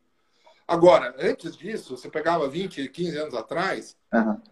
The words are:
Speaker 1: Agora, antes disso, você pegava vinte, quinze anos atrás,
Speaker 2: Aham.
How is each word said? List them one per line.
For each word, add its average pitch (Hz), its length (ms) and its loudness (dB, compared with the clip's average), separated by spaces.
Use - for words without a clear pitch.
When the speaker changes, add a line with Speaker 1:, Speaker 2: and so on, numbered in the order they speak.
Speaker 1:
Agora, 170 520 6
antes 175 360 -4
disso, 196 420 -12
você 143 120 -16
pegava 160 380 0
vinte, 147 420 -6
quinze 165 280 -6
anos 117 180 -6
atrás, 143 600 -6
Speaker 2:
Aham. 110 300 0